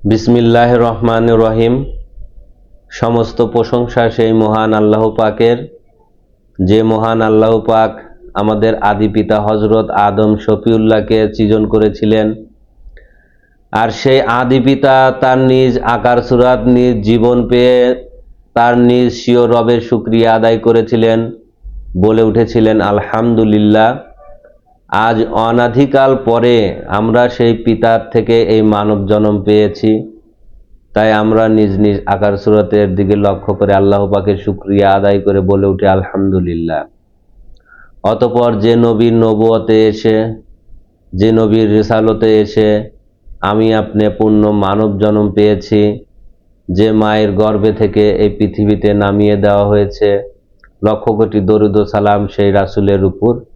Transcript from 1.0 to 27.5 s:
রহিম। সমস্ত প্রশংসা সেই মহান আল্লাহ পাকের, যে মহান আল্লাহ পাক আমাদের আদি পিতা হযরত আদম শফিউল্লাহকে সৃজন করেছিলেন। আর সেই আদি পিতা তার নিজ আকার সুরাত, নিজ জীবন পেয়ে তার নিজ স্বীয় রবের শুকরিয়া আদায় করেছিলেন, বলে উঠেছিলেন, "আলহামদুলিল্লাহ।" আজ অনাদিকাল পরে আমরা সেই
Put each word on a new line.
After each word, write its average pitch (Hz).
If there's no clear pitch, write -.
রহিম। 113
সমস্ত 117
প্রশংসা 117
সেই 113
মহান 110
আল্লাহ 107
পাকের, 113
যে 107
মহান 113
আল্লাহ 110
পাক 110
আমাদের 107
আদি 104
পিতা 107
হযরত 107
আদম 104
শফিউল্লাহকে 110
সৃজন 107
করেছিলেন। 110
আর 113
সেই 131
আদি 123
পিতা 131
তার 131
নিজ 131
আকার 120
সুরাত, 123
নিজ 123
জীবন 117
পেয়ে 123
তার 120
নিজ 123
স্বীয় 120
রবের 117
শুকরিয়া 113
আদায় 113
করেছিলেন, 113
বলে 110
উঠেছিলেন, 110
"আলহামদুলিল্লাহ।" 107
আজ 113
অনাদিকাল 120
পরে 117
আমরা 110
সেই 117